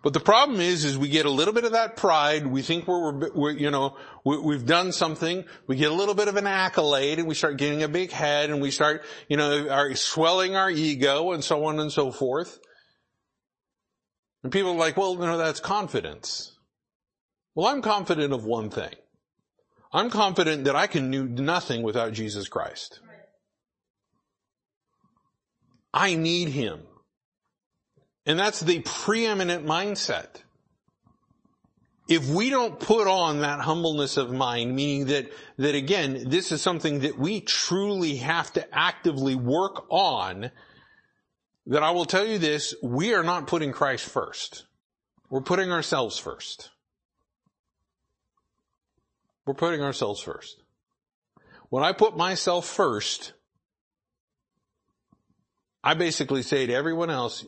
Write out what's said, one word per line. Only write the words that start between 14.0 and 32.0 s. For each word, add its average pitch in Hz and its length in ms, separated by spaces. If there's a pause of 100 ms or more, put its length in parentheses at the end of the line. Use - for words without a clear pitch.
And 127 80
people 190 180
are 175 60
like, 160 200
"Well, 185 180
you 175 60
know, 170 160
that's 160 220
confidence." - 1000 (1000)
Well, 170 100
I'm 269 160
confident 170 500
of 117 120
one 110 260
thing. 80 240 (1000)
I'm 214 180
confident 180 540
that 139 120
I 185 100
can 135 240
do 135 160
nothing 131 560
without 113 300
Jesus 104 340
Christ. - 540 (3000)
I 185 220
need 165 340
him. 117 340 (1400)
And 156 120
that's 208 220
the 165 200
preeminent 196 840
mindset. 170 800 (1700)